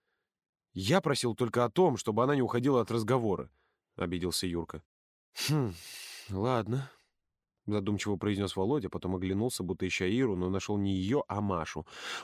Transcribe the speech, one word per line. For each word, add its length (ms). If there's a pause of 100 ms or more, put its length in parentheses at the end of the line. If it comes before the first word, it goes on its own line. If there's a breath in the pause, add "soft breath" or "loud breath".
(720)
«Я 260
просил 360
только 280
о 60
том, 280
чтобы 260
она 120
не 60
уходила 400
от 100
разговора», 580 (460)
обиделся 520
Юрка. 360 (640)
«Хм, 260 (560 loud breath)
ладно», 600 (800 loud breath)
задумчиво 500
произнёс 380
Володя, 340
потом 260
оглянулся, 480
будто 240
ища 180
Иру, 300
но 140
нашёл 280
не 160
её, 340
а 140
Машу. 440 (380 loud breath)